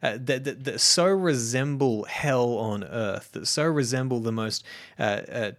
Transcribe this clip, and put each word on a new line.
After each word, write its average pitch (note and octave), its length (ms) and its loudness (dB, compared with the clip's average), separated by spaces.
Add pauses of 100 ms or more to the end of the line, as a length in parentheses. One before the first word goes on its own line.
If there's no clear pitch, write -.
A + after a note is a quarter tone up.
uh, A2+ 180 -2
that, C3 240 -2
that, C3+ 200 -8
that A#2 160 -4
so - 260 4
resemble C3+ 1000 2
hell B2 520 2
on G#2 280 -2
earth, G2 480 -4
that - 140 -6
so - 180 0
resemble C3 560 0
the A2+ 120 -2
most, A2 320 -4 (340)
uh, - 40 -4 (280)
uh, G#2+ 280 -4